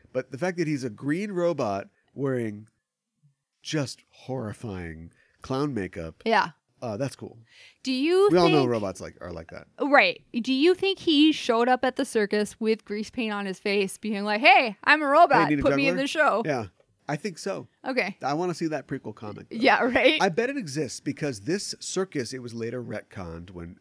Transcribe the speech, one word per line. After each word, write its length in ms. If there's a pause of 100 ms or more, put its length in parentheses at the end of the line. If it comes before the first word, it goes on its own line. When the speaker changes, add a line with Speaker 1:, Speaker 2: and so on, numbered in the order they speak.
(120)
Speaker 1:
But 180
the 80
fact 200
that 100
he's 160
a 60
green 420
robot 560 (260)
wearing 540 (920)
just 480
horrifying 1000 (320)
clown 320
makeup, 500
Speaker 2:
Yeah. 260 (300)
Speaker 1:
uh, 160
that's 200
cool. 220 (440)
Speaker 2:
Do 100
you 380
Speaker 1:
We 80
all 100
know 120
Speaker 2:
think 100
Speaker 1:
robots 300
like, 200
are 120
like 180
that. 160 (140)
Speaker 2:
Right. 420 (100)
Do 200
you 220
think 240
he 340
showed 360
up 160
at 120
the 80
circus 560
with 240
grease 260
paint 220
on 140
his 120
face, 400
being 260
like, 160
"Hey, 440
I'm 180
a 40
robot. 420
Speaker 1:
Hey, 60
need 60
a 20
Speaker 2:
Put 140
me 120
in 60
Speaker 1:
juggler? 80
Speaker 2:
the 60
show"? 360
Speaker 1:
Yeah. 220 (440)
I 60
think 220
so. 300 (180)
Speaker 2:
Okay. 360
Speaker 1:
I 120
wanna 180
see 140
that 200
prequel 280
comic, 340
though. 80
Speaker 2:
Yeah, 260
right? 380
Speaker 1:
I 80
bet 220
it 80
exists 420
because 400
this 400
circus, 540
it 80
was 100
later 300
retconned 720
when 280